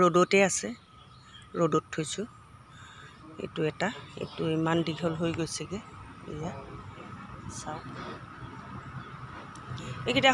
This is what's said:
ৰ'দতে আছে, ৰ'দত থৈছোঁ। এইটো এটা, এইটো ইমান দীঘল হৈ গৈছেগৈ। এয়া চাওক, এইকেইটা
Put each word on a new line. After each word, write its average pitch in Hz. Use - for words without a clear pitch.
ৰ'দতে 180
আছে, -
ৰ'দত 160
থৈছোঁ। 165
এইটো -
এটা, 156
এইটো -
ইমান 160
দীঘল 165
হৈ 165
গৈছেগৈ। 160
এয়া 156
চাওক, 156
এইকেইটা 262